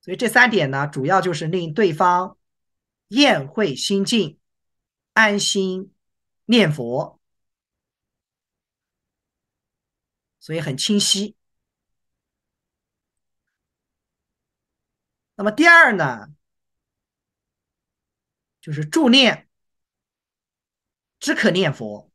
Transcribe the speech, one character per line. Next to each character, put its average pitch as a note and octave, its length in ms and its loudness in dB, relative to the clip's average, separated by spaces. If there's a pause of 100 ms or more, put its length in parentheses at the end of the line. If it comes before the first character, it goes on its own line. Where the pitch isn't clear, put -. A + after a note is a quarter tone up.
所 F3 120 -12
以 F#3+ 60 -8
这 B3 100 -2
三 B3 220 4
点 D#3+ 200 0
呢， C#3 160 -4
主 C#3 200 -6
要 F#3 160 2
就 F3+ 100 -2
是 D#3+ 140 -6
令 E3+ 260 -4
对 F#3+ 200 0
方 F3+ 440 -2 (720)
厌 G3+ 400 2
会 F3 260 -2
心 G3 300 -2
静， F#3+ 340 -2 (760)
安 G#3 260 2
心 F#3+ 540 -4 (500)
念 G#3+ 260 2
佛。 C3 480 -6 (3250)
所 - 160 -14
以 E3 60 -6
很 D3+ 160 -8
清 G#3 240 0
晰。 G3 340 -4 (4000)
那 G3+ 60 -8
么 G#3 80 0
第 C#4+ 160 2
二 E4 300 6
呢， C3 380 -4 (2250)
就 - 100 -14
是 D3+ 140 -6
助 C4+ 240 0
念 A#3+ 400 2 (1700)
只 D4+ 160 -4
可 G#3 160 0
念 E3+ 220 0
佛 G#2 420 -12